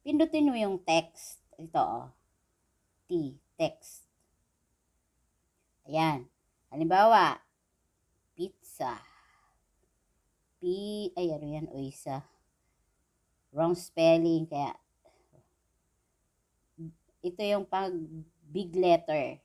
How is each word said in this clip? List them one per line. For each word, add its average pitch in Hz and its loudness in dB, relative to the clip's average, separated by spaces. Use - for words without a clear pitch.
Pindutin 302 2
mo 254 0
yung 196 -2
text. - -4
Ito, 160 0
oh. 120 -6
T, 147 -4
text. - -8
Ayan. 151 0
Halimbawa, 180 6
pizza. 131 -10
P, - -16
ay, 175 -4
ano 151 -6
yan? 151 -8
O, - -14
isa. 135 -10
Wrong 165 0
spelling. 165 2
Kaya, 143 -6
ito 180 -6
yung 202 0
pag 190 -4
big 175 -6
letter. 160 2